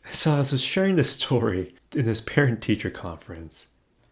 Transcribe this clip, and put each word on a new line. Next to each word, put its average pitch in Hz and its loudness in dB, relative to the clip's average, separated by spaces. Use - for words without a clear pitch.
So 151 2
as 139 2
I - 2
was 131 0
sharing 190 0
this 151 4
story 110 0
in 131 0
this 110 2
parent-teacher 113 0
conference, 82 -14